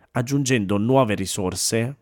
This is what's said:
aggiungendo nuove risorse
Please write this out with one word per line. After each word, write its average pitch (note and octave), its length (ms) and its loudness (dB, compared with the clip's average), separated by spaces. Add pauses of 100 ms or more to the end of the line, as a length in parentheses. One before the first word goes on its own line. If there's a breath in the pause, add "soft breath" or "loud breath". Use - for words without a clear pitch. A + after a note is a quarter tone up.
(120 soft breath)
aggiungendo B2 680 0
nuove A#2 380 2
risorse F#2+ 840 -2